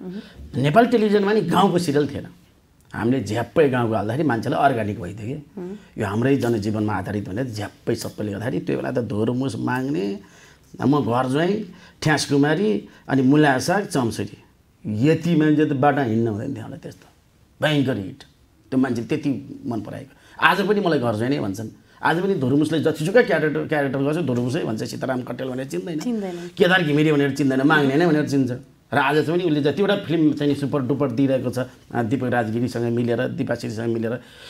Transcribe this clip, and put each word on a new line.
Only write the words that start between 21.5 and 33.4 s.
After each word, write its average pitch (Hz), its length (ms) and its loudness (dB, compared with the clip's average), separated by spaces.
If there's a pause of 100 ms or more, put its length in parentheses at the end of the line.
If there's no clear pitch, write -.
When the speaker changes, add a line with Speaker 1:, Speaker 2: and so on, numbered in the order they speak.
Speaker 2:
आज 160 200 0
पनि 196 120 0
धुर्मुसले 147 460 2
जतिसुकै 160 420 2
क्यारेक्टर, 156 440 0
क्यारेक्टर 139 320 0
गर्छ, 147 200 0
धुर्मुसै 123 460 -2
भन्छ, 117 200 -4
सीताराम 123 380 -6
कट्टेल 123 260 -8
भनेर 131 180 -8
चिन्दैन। 180 340 -6
Speaker 1:
चिन्दैन। 185 560 -6
Speaker 2:
केदार 185 260 4
घिमिरे 151 300 4
भनेर 143 240 2
चिन्दैन, 135 260 2
माग्ने 143 340 4
नै 170 100 4
भनेर 151 220 2
चिन्छ। 131 220 2 (420)
र 123 60 2
आज 139 160 2
चाहिँ 156 260 2
पनि 185 40 -2
उसले 151 180 2
जतिवटा 190 340 2
फिल्म 151 360 2
चाहिँ 143 220 0
नि - 60 -4
सुपर 139 220 -2
डुपर 131 280 0
दिइरहेको 127 400 2
छ, 120 80 -4
अ, - 440 -4
दिपक 120 240 0
राजगिरीसँग 117 560 0
मिलेर, 120 460 0
दिपा 120 260 -4